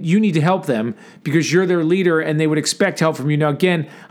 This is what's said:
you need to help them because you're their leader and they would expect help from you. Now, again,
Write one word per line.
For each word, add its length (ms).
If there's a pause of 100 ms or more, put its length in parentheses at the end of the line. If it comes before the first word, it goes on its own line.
you 160
need 160
to 60
help 260
them 300 (260)
because 300
you're 140
their 180
leader 340
and 220
they 80
would 100
expect 400
help 180
from 140
you. 60
Now, 140
again, 380 (220)